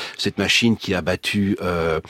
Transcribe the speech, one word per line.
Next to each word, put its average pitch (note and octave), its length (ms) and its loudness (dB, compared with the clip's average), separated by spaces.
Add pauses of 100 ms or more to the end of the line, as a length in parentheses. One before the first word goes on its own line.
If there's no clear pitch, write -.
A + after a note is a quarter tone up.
(180)
cette - 220 -2
machine G#2 380 4
qui G2 180 -4
a F2 60 0
battu, G2 600 0
euh, E2 380 0 (100)